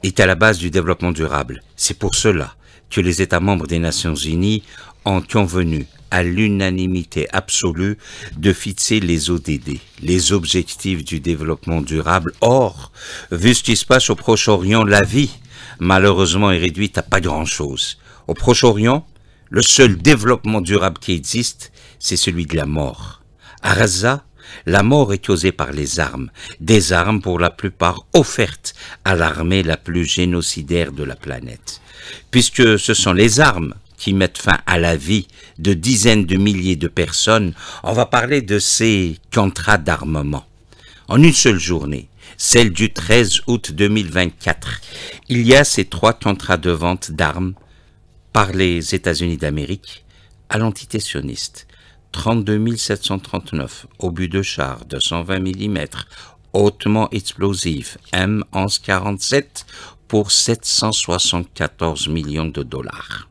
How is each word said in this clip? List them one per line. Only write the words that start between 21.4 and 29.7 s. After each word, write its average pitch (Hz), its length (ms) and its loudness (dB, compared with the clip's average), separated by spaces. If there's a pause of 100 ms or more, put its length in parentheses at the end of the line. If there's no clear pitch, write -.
c'est - 200 -4
celui 85 280 0
de 80 100 -6
la 73 120 -2
mort. 73 560 -6 (400)
À 95 120 0
Gaza, 107 480 0 (440)
la 95 160 4
mort 127 280 4
est 98 140 -6
causée 90 260 2
par 69 220 -6
les 73 260 -4
armes, 65 300 -4 (320)
des 92 320 4
armes 95 260 2
pour 90 200 -4
la 87 100 2
plupart - 640 -4
offertes - 600 0 (280)
à 95 120 2
l'armée 82 480 0
la 80 120 0